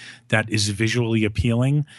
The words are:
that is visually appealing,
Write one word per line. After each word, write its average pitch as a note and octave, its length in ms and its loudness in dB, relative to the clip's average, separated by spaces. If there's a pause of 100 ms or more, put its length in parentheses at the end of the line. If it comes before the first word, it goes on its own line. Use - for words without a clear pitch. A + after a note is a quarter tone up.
(280)
that A2 220 0
is G#2 200 0
visually A2+ 540 0
appealing, B2 640 0 (120)